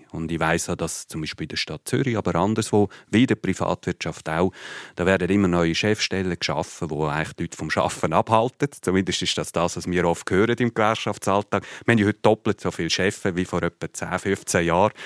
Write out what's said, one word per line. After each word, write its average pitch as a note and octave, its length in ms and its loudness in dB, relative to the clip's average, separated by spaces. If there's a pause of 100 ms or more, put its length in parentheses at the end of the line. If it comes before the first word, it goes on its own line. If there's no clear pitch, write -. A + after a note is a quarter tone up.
(120)
Und E2 200 -6
ich D#2 80 -2
weiss E2 300 0
auch, E3+ 60 -4
dass - 320 -6
zum - 120 -10
Beispiel - 240 -8
in D2+ 40 -8
der - 80 -12
Stadt - 280 -8
Zürich, B2 320 0
aber F2+ 200 -2
anderswo, G2+ 520 2 (220)
wie A2+ 120 6
in C3 40 4
der - 80 2
Privatwirtschaft - 960 -4
auch, F2 200 2 (460)
da E2+ 80 -2
werden F2+ 240 2
immer G2 200 4
neue E2+ 260 2
Chefstellen F#2+ 640 -2
geschaffen, - 500 -6
die D#2 60 -8
eigentlich D#2 400 -2
die - 80 -8
Leute - 160 -8
vom D#2 120 -6
Schaffen - 440 0
abhalten. A2+ 560 0 (100)
Zumindest F#2 400 0
ist - 160 -2
das D#2 160 -4
das, F2 240 0
was F2 100 -8
wir F2 200 2
oft - 240 -2
hören A2 280 4
im A#2+ 140 0
Gewerkschaftsalltag. G#2 920 0 (200)
Wir A#2+ 80 4
haben A#2 60 6
ja G2+ 80 6
heute G#2 160 2
doppelt G#2+ 400 2
so F2+ 80 -2
viele E2+ 180 -2
Chefs - 360 0 (100)
wie F2+ 100 0
vor F2 180 -2
etwa E2+ 300 -6
zehn, - 260 -6
fünfzehn F#2+ 460 0
Jahren. F2+ 280 4 (140)